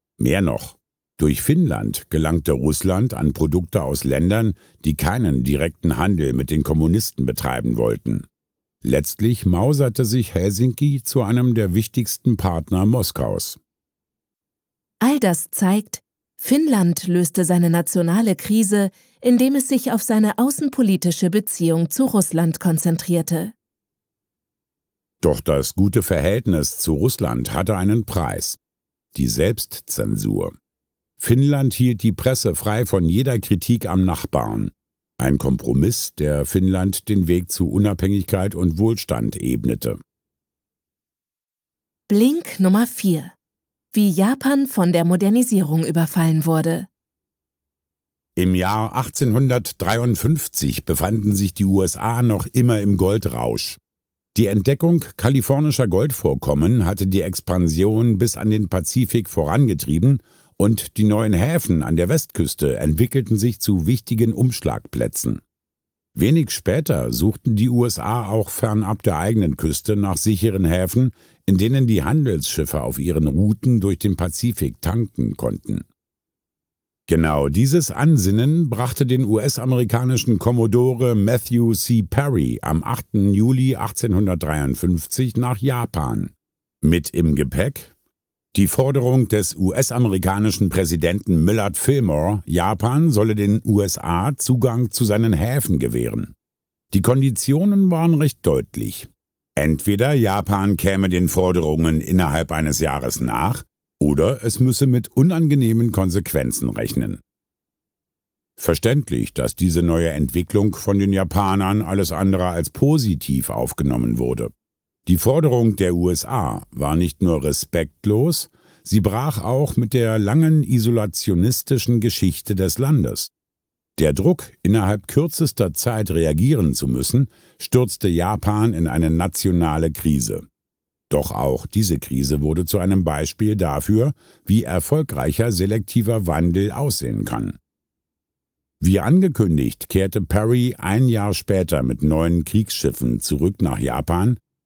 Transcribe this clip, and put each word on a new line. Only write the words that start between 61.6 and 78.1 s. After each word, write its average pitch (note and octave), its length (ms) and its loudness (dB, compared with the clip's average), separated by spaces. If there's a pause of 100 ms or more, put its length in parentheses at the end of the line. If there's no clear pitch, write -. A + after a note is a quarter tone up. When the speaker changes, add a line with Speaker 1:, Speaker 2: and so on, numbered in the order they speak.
Speaker 1:
an D#2 140 0
der E2+ 140 2
Westküste D2+ 640 -2
entwickelten G#2 640 0
sich A2 220 -2
zu F#2 260 0
wichtigen A#2 480 0
Umschlagplätzen. B1 1080 -4 (760)
Wenig C#3+ 360 2
später E2+ 600 -2
suchten G#2+ 440 0
die A#2 140 2
U A#2+ 160 2
S A#2 120 -4
A A2 300 -4
auch G#2+ 220 -2
fernab G#2+ 520 -2
der E2+ 160 0
eigenen F#2+ 380 0
Küste D#2+ 400 -2
nach G2+ 200 0
sicheren G2 500 0
Häfen, F#2 460 0 (340)
in G2 100 4
denen B2 300 2
die G2+ 180 2
Handelsschiffe E2 800 -2
auf C2+ 160 -6
ihren D#2 280 0
Routen G#2 540 2
durch F#2 180 -2
den F#2+ 180 0
Pazifik E2+ 640 -4
tanken F2 540 -4
konnten. G1+ 440 -6 (1300)
Genau D#2 400 2
dieses C3 420 2
Ansinnen C3+ 800 2